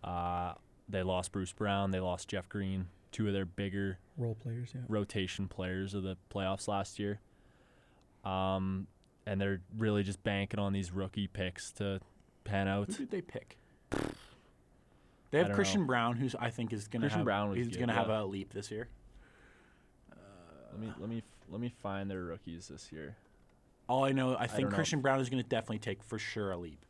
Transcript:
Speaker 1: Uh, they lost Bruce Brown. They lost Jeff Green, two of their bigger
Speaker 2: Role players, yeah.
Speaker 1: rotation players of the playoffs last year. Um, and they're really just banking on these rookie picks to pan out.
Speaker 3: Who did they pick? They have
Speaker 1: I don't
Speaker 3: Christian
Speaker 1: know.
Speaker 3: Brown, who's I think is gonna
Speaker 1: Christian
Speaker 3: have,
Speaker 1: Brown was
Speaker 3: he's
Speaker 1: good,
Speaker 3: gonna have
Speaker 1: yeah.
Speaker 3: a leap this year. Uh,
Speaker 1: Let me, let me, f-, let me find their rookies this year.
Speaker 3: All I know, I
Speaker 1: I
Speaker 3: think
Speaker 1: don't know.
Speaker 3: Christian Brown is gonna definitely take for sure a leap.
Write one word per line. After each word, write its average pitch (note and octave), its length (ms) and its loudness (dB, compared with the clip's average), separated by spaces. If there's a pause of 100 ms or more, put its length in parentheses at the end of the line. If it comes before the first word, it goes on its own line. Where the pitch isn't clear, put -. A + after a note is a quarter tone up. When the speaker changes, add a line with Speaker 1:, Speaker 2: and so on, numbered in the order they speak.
Speaker 1:
Uh, F2 500 0 (360)
they G2 140 0
lost F#2 280 2
Bruce F#2+ 200 -2
Brown. G2 400 2
They F#2 80 2
lost F2+ 300 -2
Jeff F#2 180 -2
Green, F#2+ 400 -2 (240)
two A2 160 0
of G2 60 2
their G2 120 2
bigger G2 520 -2 (200)
Speaker 2:
Role A#2 180 -2
players, A#2+ 380 -6
yeah. C3 140 -6
Speaker 1:
rotation G2+ 600 0
players F#2 460 -2
of G2+ 100 -2
the F#2+ 120 -2 (180)
playoffs G2 340 0
last G2 300 0
year. G2+ 220 0 (1040)
Um, F#2+ 640 2 (380)
and G2 160 0
they're G2 200 2 (160)
really G#2+ 260 4
just G2 200 -2
banking G2 360 0
on G2 140 2
these F#2+ 180 0
rookie F#2+ 360 -2
picks - 460 -4
to G2 260 -2 (440)
pan G2 240 2
out. G2+ 200 2
Speaker 3:
Who - 60 -2
did B3 180 -4
they F#3 100 -2
pick? - 360 -10 (1700)
They D3 80 6
have F3+ 60 8
Speaker 1:
I G3+ 40 2
don't G3+ 60 2
Speaker 3:
Christian G3 260 4
Speaker 1:
know. D3+ 60 4
Speaker 3:
Brown, A#2+ 300 4
who's B2+ 180 0
I A#2 160 0
think A2+ 220 -2
is G#2 140 -4
gonna A2+ 160 -2
Speaker 1:
Christian A2 160 4
Speaker 3:
have, G#2 60 4
Speaker 1:
Brown G#2 240 2
was G2+ 80 0
Speaker 3:
he's A#2+ 120 0
Speaker 1:
good, - 100 -6
Speaker 3:
gonna A#2+ 140 2
have A2+ 140 4
Speaker 1:
yeah. A2 140 2
Speaker 3:
a G#2 40 0
leap G2 280 -4
this G2+ 180 -6
year. A2 160 -6 (1200)
Uh, - 40 -20 (580)
Speaker 1:
Let - 80 -10
me, A2 180 -4
let G#2 100 -4
me, A#2 80 -2
f-, A2 60 -6 (260)
let G2+ 120 -6
me A#2+ 200 -2
find G2 280 -4
their F#2+ 140 -2
rookies E2 440 -8
this - 240 -14
year. D2+ 240 -10 (760)
Speaker 3:
All C3 160 4
I C#3 60 6
know, C3 240 4
I - 80 0
Speaker 1:
I A#2+ 40 2
Speaker 3:
think A2 140 2
Speaker 1:
don't E3+ 100 4
know. G3+ 40 2
Speaker 3:
Christian D#3 260 2
Brown C3+ 180 6
is B2+ 100 0
gonna B2+ 140 0
definitely A2+ 360 0
take G#2 240 -4
for - 140 -6
sure G#2 340 -2
a F2+ 60 -2
leap. D#2+ 320 -10